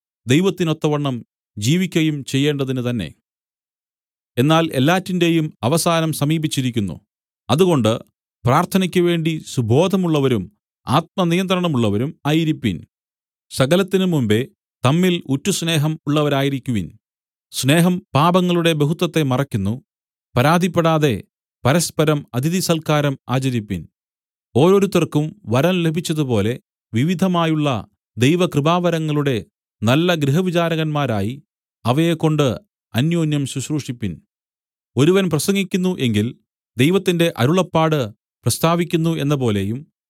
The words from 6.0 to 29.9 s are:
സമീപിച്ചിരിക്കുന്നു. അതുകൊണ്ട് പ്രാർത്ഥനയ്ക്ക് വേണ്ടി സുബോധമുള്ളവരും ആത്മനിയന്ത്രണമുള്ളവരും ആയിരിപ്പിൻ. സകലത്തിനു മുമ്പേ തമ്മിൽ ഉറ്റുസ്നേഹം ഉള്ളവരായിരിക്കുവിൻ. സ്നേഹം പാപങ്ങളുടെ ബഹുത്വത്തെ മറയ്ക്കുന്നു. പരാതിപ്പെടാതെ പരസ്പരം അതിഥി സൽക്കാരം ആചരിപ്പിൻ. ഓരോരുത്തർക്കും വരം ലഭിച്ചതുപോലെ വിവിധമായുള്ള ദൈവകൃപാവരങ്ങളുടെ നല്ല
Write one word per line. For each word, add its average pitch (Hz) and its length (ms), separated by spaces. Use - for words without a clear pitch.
സമീപിച്ചിരിക്കുന്നു. 135 880
അതുകൊണ്ട് 135 480
പ്രാർത്ഥനയ്ക്ക് 180 560
വേണ്ടി 165 460
സുബോധമുള്ളവരും 139 1040
ആത്മനിയന്ത്രണമുള്ളവരും 165 1400
ആയിരിപ്പിൻ. 151 600
സകലത്തിനു 190 540
മുമ്പേ 127 420
തമ്മിൽ 175 420
ഉറ്റുസ്നേഹം 156 800
ഉള്ളവരായിരിക്കുവിൻ. 139 920
സ്നേഹം 170 500
പാപങ്ങളുടെ 175 580
ബഹുത്വത്തെ 160 500
മറയ്ക്കുന്നു. 127 600
പരാതിപ്പെടാതെ 160 880
പരസ്പരം 151 720
അതിഥി 160 240
സൽക്കാരം 151 600
ആചരിപ്പിൻ. 120 600
ഓരോരുത്തർക്കും 165 880
വരം 170 380
ലഭിച്ചതുപോലെ 151 800
വിവിധമായുള്ള 156 920
ദൈവകൃപാവരങ്ങളുടെ 156 1300
നല്ല 156 320